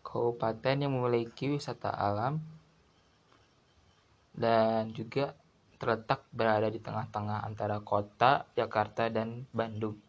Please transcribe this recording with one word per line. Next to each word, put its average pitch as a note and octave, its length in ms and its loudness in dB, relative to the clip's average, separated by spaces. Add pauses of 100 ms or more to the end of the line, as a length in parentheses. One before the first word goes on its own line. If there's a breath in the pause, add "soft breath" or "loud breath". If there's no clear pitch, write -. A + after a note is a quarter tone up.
kabupaten A#2+ 880 -2
yang C3+ 80 0
memiliki B2 560 0
wisata C3+ 400 -4
alam G#2+ 480 0 (1900)
dan A2+ 640 2
juga C3+ 400 -4 (400)
terletak A#2 560 0
berada A2 400 4
di A2 80 -8
tengah-tengah G#2+ 640 -4
antara G#2+ 400 -4
kota G#2+ 720 2
Jakarta A2+ 560 0
dan A2+ 400 -4
Bandung. A2 560 -4